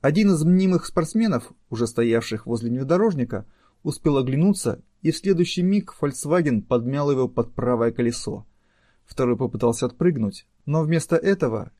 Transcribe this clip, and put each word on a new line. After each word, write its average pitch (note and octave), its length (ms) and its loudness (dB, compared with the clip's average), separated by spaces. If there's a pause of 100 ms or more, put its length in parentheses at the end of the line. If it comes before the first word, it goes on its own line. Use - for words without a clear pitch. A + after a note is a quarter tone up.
Один F#3+ 300 4
из D#3 120 2
мнимых F3+ 440 4
спортсменов, D#3+ 640 -2 (180)
уже A#2 160 -2
стоявших A2+ 600 -2
возле A#2 240 -4
внедорожника, C3+ 760 -2 (380)
успел D3 320 0
оглянуться, C3+ 680 0 (200)
и D#3+ 100 0
в - 40 -2
следующий F3+ 460 0
миг G3 380 0
Volkswagen D3 600 0
подмял C3 480 0
его C3 180 2
под A#2+ 260 -4
правое A#2 380 0
колесо. A#2+ 540 -4 (580)
Второй B2 320 0
попытался A#2+ 500 -2
отпрыгнуть, B2 600 -2 (180)
но D#3 180 -2
вместо D#3+ 340 0
этого, D#3 640 0